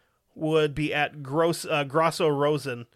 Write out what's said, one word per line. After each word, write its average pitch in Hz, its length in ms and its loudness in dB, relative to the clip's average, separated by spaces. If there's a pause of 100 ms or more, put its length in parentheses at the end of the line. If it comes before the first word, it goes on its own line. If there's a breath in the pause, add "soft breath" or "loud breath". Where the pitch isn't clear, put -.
(340 soft breath)
would 156 400 0
be 151 200 -2
at 147 280 -2
Gross-, 160 440 0
uh, 147 180 0
Grosso 160 440 2
Rosen. 143 680 0